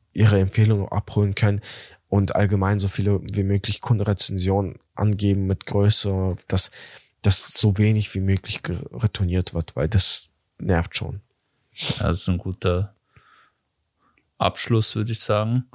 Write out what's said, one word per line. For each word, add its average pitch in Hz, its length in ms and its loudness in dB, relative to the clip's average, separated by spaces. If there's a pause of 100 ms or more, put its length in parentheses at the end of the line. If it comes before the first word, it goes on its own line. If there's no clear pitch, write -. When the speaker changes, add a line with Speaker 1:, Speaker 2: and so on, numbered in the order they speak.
(120)
Speaker 1:
ihre 104 260 4
Empfehlungen 101 500 2
abholen 101 460 -2
können 104 260 2 (480)
und 98 280 2
allgemein 101 420 2
so 98 80 0
viele 98 380 0
wie 101 200 -2
möglich 98 360 -2
Kundenrezensionen 98 1000 -2 (160)
angeben 101 520 0
mit 95 200 -2
Größe, 98 720 2 (100)
dass, - 240 0 (500)
dass - 280 2
so 101 300 0
wenig 107 360 2
wie 95 60 -2
möglich 95 420 -2
ge-, 87 160 -6 (140)
retourniert 92 640 -2
wird, 82 200 -4
weil 76 140 0
das - 400 2 (300)
nervt 85 380 0
schon. - 240 -6 (540)
Speaker 2:
Ja, - 340 -2
das 87 120 0
ist - 80 -4
ein 90 100 2
guter 92 560 -2 (1500)
Abschluss, 107 540 0
würde 117 160 -4
ich 110 80 -6
sagen. 113 460 0 (100)